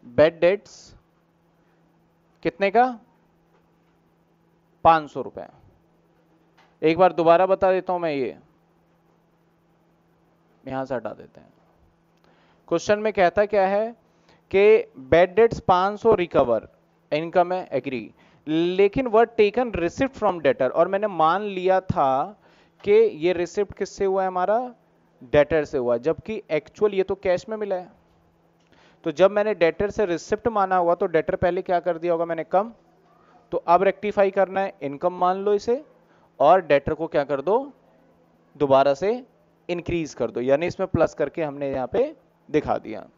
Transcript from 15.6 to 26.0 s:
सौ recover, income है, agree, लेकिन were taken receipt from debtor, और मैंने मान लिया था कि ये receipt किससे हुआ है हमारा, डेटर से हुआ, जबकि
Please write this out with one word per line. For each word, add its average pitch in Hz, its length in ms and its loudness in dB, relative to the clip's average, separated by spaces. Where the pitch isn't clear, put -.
सौ 226 140 4
recover, 143 540 0
income 170 420 0
है, 185 180 -8
agree, 131 380 -6
लेकिन 185 600 0
were 226 200 4
taken 220 360 2
receipt - 420 -4
from 185 240 -2
debtor, 131 300 2
और 170 160 2
मैंने 196 200 -2
मान 170 340 0
लिया 185 400 0
था 160 580 -2
कि 202 80 0
ये 170 160 0
receipt 175 440 -6
किससे 196 280 -6
हुआ 190 160 0
है 190 60 -2
हमारा, 202 460 -2
डेटर 147 420 2
से 147 120 -6
हुआ, 120 200 0
जबकि 160 440 -6